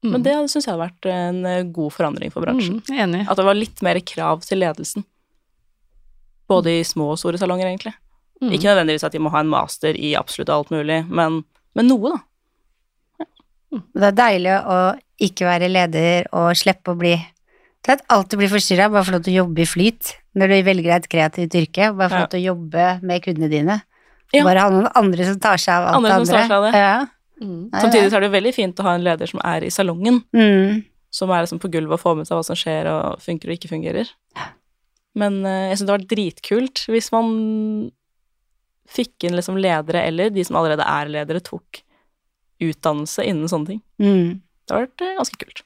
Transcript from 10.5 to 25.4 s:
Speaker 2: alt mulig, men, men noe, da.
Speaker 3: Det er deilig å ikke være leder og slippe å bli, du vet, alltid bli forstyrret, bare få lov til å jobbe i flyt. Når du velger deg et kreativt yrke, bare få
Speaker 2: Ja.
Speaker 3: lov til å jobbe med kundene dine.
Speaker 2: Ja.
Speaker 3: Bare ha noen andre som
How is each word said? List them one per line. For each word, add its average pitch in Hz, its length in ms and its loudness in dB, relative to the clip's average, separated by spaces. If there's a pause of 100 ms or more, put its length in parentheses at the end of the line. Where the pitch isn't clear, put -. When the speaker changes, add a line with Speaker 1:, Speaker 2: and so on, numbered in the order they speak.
Speaker 2:
alt 147 160 -2
mulig, 160 380 -2
men, 165 360 -2 (300)
men 226 140 4
noe, 254 260 2
da. 269 60 -8 (1800)
Speaker 3:
Det 196 100 4
er 196 80 2
deilig 190 380 4 (100)
å 185 120 0 (440)
ikke 190 240 -2
være 175 240 2
leder 175 640 2
og 170 240 2
slippe 185 380 0
å 175 40 -8
bli, 170 200 4
du - 720 -10
vet, 277 200 0
alltid 202 280 2
bli 202 80 4
forstyrret, 196 440 2
bare 202 120 4
få 185 120 -4
lov 170 100 -2
til 185 80 0
å 185 100 4
jobbe 165 200 -2
i 165 40 -4
flyt. 214 460 0 (240)
Når 190 140 4
du 196 40 6 (120)
velger 180 200 2
deg 170 140 4
et - 100 -16
kreativt 165 460 0
yrke, 185 400 0
bare 185 100 2
få 185 80 0
Speaker 2:
Ja. 180 60 2
Speaker 3:
lov - 80 -4
til 185 100 -2
å 180 140 -2
jobbe 175 480 0
med 180 200 -2
kundene 160 280 -2
dine. 160 320 0 (500)
Speaker 2:
Ja. 285 120 6
Speaker 3:
Bare 185 160 6
ha 202 100 4
noen 190 240 4
andre 185 300 4
som 196 160 -2